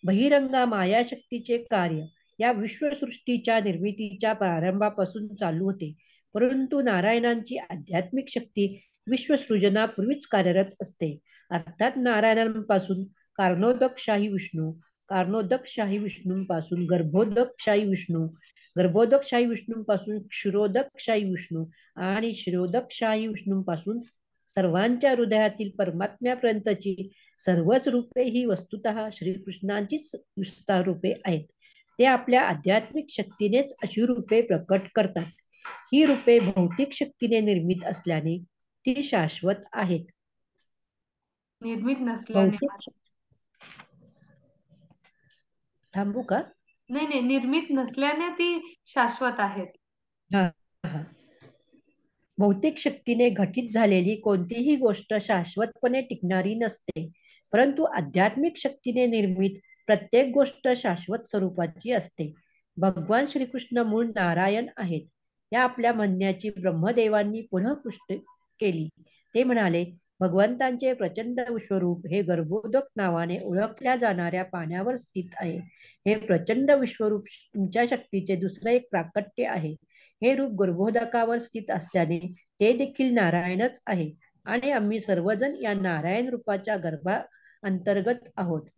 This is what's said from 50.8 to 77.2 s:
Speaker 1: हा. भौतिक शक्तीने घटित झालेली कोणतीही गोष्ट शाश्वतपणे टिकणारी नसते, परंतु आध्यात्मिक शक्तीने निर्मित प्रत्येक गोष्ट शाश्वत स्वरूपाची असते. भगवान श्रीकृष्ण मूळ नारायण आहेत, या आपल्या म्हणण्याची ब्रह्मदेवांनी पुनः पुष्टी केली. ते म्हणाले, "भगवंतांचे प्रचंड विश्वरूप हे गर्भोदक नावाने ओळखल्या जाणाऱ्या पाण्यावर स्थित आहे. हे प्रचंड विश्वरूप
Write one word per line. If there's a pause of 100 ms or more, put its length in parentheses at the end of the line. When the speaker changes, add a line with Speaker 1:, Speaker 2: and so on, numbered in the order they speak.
Speaker 1:
हा. (1400)
भौतिक
शक्तीने
घटित
झालेली
कोणतीही
गोष्ट
शाश्वतपणे
टिकणारी
नसते, (440)
परंतु
आध्यात्मिक
शक्तीने
निर्मित (360)
प्रत्येक
गोष्ट
शाश्वत
स्वरूपाची
असते. (420)
भगवान
श्रीकृष्ण
मूळ
नारायण (100)
आहेत, (500)
या
आपल्या
म्हणण्याची
ब्रह्मदेवांनी
पुनः
पुष्टी (440)
केली. (460)
ते
म्हणाले, (340)
"भगवंतांचे
प्रचंड (100)
विश्वरूप
हे
गर्भोदक (140)
नावाने
ओळखल्या
जाणाऱ्या
पाण्यावर
स्थित
आहे. (480)
हे
प्रचंड
विश्वरूप (300)